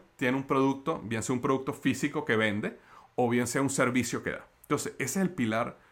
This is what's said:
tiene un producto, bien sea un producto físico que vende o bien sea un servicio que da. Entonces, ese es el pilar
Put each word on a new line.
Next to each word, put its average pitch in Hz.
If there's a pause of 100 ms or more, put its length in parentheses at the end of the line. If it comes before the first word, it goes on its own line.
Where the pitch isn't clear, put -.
(140)
tiene 131
un 135
producto, 139
bien 113
sea 131
un 123
producto 135
físico 143
que 117
vende 107 (380)
o 123
bien 120
sea 139
un 135
servicio 123
que 87
da. - (160)
Entonces, -
ese -
es 185
el 175
pilar 117 (120)